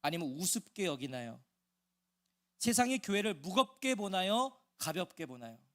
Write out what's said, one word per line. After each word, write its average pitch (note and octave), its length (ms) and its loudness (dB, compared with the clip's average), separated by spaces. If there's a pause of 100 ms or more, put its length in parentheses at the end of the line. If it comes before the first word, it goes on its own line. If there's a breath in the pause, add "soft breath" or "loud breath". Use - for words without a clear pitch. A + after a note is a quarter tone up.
아니면 D#3+ 260 -2
우습게 F#3 580 -2
여기나요? B2+ 580 -6 (1160)
세상이 A#3+ 400 4
교회를 G3+ 360 0
무겁게 A#3+ 600 0
보나요? G3+ 640 0 (200)
가볍게 E3+ 480 -4
보나요? A#2+ 320 -14 (180)